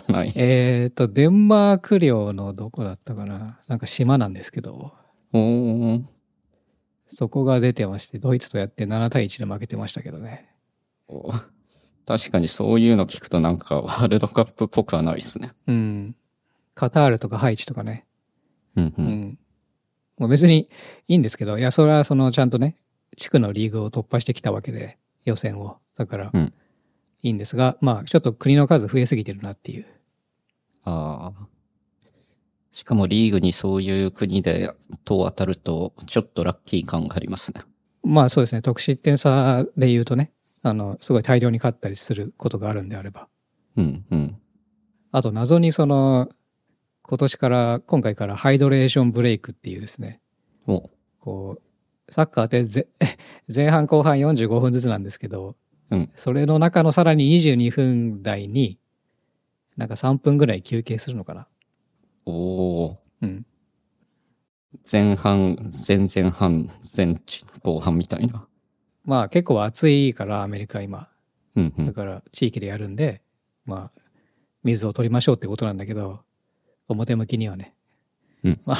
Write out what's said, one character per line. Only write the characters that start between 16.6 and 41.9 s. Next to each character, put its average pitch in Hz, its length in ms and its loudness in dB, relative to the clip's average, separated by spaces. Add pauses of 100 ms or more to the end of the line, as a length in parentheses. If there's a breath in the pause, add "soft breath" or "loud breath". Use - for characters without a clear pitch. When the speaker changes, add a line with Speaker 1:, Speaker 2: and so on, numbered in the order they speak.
Speaker 2:
カ 123 160 -2
タ 151 140 4
ー 131 60 6
ル 113 100 2
と 104 80 -8
か 107 100 -6
ハ 123 120 2
イ 110 60 -2
チ - 100 -6
と 135 80 -8
か 107 100 -10
ね。 110 200 -10 (720)
Speaker 1:
う 90 80 2
ん 80 160 0
う 80 40 0
ん。 - 40 0
Speaker 2:
う - 40 0
ん。 107 280 -8 (800)
ま 117 80 -2
あ、 - 20 0
別 143 180 6
に 156 220 6 (400 loud breath)
い 175 60 4
い 180 40 6
ん 143 40 6
で 110 60 0
す - 80 -8
け 117 80 -6
ど、 104 140 -4
い 123 40 -2
や、 127 80 2
そ 151 160 6
れ 151 60 6
は 151 120 6
そ 143 100 0
の 135 160 4
ち 117 80 -2
ゃ 131 80 4
ん 120 40 0
と 123 80 0
ね、 143 180 0 (400)
地 - 120 -10
区 147 100 4
の 104 140 0
リ 107 160 -2
ー - 20 -10
グ 110 120 -4
を 107 80 -6
突 113 180 -4
破 120 120 0
し - 40 -4
て 123 100 -2
き - 60 -14
た 104 120 -2
わ 101 100 -4
け 120 100 -10
で、 - 260 -12 (260)
予 117 120 0
選 101 220 -6
を。 101 200 -14 (180)
だ 110 100 -4
か 104 120 -10
ら、 98 140 -10
Speaker 1:
う 98 60 2
ん。 78 140 0 (680)
Speaker 2:
い 120 80 -2
い - 20 0
ん 101 60 -4
で 104 80 -10
す - 100 -8
が、 127 240 2
ま 117 200 0
あ、 - 40 -14
ち - 100 -2
ょ 165 40 6
っ - 20 -4
と 113 140 -2
国 139 220 4
の 143 100 6
数 127 200 2
増 131 120 -2
え 123 80 2
す 127 100 -2
ぎ 107 80 -2
て 98 80 -10
る 98 80 -14
な 98 120 -10
っ - 20 -14
て - 180 -18
い 110 80 -14
う。 - 60 -18 (1000)
Speaker 1:
あ 82 500 -6
あ。 101 140 -20 (1300)
し - 100 -16
か 117 120 0
も 98 100 4
リ 110 220 2
ー - 20 -2
グ 101 80 2
に 87 140 2
そ 95 240 -2
う 98 60 -2
い 95 220 -2
う 92 60 -2
国 95 320 -2
で、 85 260 -2 (360)
と 92 220 0
当 - 40 -4
た - 160 -4
る 90 80 -2
と、 85 380 -6 (140)
ち - 120 -2
ょ 110 40 2
っ - 20 -2
と - 180 -6
ラ 90 120 -2
ッ - 100 -20
キ 92 140 -4
ー 82 60 -4
感 82 220 -4
が - 80 -8
あ 92 60 -4
り - 80 -8
ま - 80 -8
す - 180 -8
ね。 - 80 -18 (400)
Speaker 2:
ま 151 220 6
あ 123 40 4
そ 135 120 2
う - 20 6
で 120 60 2
す - 80 -6
ね。 113 60 -4
得 120 180 -2
失 135 200 -2
点 143 160 2
差 131 480 2 (120)
で 131 160 4
言 120 80 4
う 113 40 0
と 120 120 -2
ね、 143 160 -2 (320)
あ 110 100 0
の、 101 260 -6
す - 120 -2
ご 117 80 4
い - 20 -2
大 123 160 4
量 120 120 2
に 117 80 0
勝 117 140 0
っ - 60 -10
た 101 100 -8
り 98 60 -10